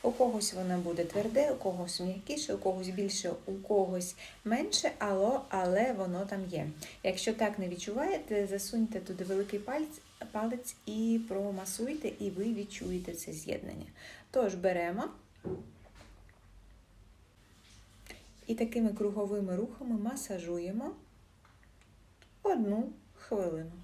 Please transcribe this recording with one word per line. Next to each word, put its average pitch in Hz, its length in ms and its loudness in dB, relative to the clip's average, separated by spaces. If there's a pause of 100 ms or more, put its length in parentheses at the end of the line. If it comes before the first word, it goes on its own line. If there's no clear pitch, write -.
У 240 80 6
когось 226 420 4
воно 185 240 0
буде 170 280 0
тверде, 226 460 2
у 254 40 2
когось 180 440 -2
м'якіше, 196 540 -4
у 196 40 -2
когось 185 320 0
більше, 185 420 -2 (140)
у 196 80 -4
когось 190 640 2 (300)
менше, 302 540 2
але, 208 400 4 (100)
але 190 440 4
воно 190 320 0
там 196 200 -4
є. 156 220 -2 (360)
Якщо 190 300 2
так 208 260 2
не 180 100 0
відчуваєте, 208 800 0
засуньте 202 520 0
туди 185 240 -6
великий 196 360 0
палець, 302 420 -4 (300)
палець 233 440 -2 (100)
і 226 420 2
промасуйте, 202 920 -2
і 202 100 0
ви 180 140 -2
відчуєте 185 720 -2
це - 200 -8
з'єднання. - 520 -6 (460)
Тож 214 240 4
беремо 180 480 2 (3500)
і 226 80 2
такими 226 380 2
круговими 202 600 0
рухами 233 420 -2
масажуємо 202 960 -2 (1600)
одну 233 460 2 (200)
хвилину. 165 580 -2 (120)